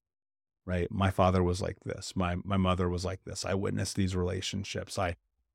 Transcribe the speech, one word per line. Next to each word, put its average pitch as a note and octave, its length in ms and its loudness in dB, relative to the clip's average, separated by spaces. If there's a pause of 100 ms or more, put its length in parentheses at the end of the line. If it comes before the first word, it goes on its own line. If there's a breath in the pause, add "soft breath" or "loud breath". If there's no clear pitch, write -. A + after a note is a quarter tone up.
(640)
right? F2+ 240 0
My G2 220 4
father F#2 320 6
was F2+ 180 0
like - 220 -6
this. - 320 -8
My, F2+ 300 0
my G2 120 -2
mother F#2 300 4
was F2 160 -2
like F#2 220 -6
this. - 180 -8
I - 100 -2
witnessed G2+ 440 -2
these F#2 180 2
relationships. F#2+ 840 -4
I F2+ 200 0 (380)